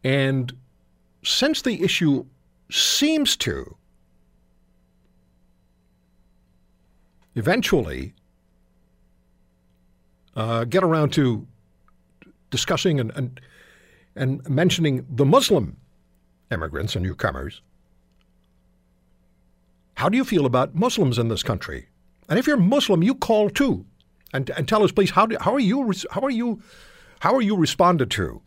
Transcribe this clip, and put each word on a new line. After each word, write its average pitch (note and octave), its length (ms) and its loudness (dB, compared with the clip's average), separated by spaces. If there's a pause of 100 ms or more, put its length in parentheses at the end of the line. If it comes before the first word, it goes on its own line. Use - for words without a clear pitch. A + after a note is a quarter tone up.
And C3+ 500 0 (680)
since - 380 0
the F#3+ 220 -2
issue D3 420 2 (460)
seems - 680 2
to - 380 -6 (3500)
eventually, A2+ 800 -2 (2250)
uh, A#2 280 -2
get E3 200 0
around D#3 300 2
to B2 320 0 (1040)
discussing D#3+ 500 0
and, A2+ 120 -4
and, B2+ 280 -8 (760)
and C3 340 -4
mentioning D3+ 600 2
the C3+ 160 2
Muslim D3+ 520 2 (720)
immigrants D#2 460 -6
and F2+ 80 -2
newcomers, D2 580 -6 (2250)
how C#3+ 140 0
do G#3+ 80 0
you C4+ 60 0
feel F3 220 2
about B2+ 280 0
Muslims D#3+ 460 0
in A#2 80 0
this A2 160 -4
country? - 460 -6 (400)
And D#3 100 2
if B3+ 80 0
you're D4 100 2
Muslim, G3 460 2
you B3+ 120 2
call G#3+ 340 2
too, A3+ 360 -2 (480)
and, C3+ 180 -4
and D#3 160 -4
tell G#3+ 160 2
us, F#3+ 80 2
please, G3 200 2
how G3+ 140 4
do, A3 160 -4
how G3+ 120 0
are C#4 60 0
you B3+ 240 0
res-, G3+ 280 -4
how G3 100 -4
are C4+ 80 -2
you, A#3 320 -4 (580)
how G3+ 160 2
are C4+ 60 2
you G#3 140 2
responded E3+ 560 2
to? C2+ 360 -6